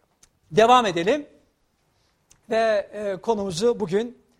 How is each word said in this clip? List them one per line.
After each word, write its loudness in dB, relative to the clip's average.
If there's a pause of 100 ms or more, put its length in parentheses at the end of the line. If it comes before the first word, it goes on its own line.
(520)
devam 4
edelim -2 (1200)
ve, 0
e, -8
konumuzu -2
bugün -4 (180)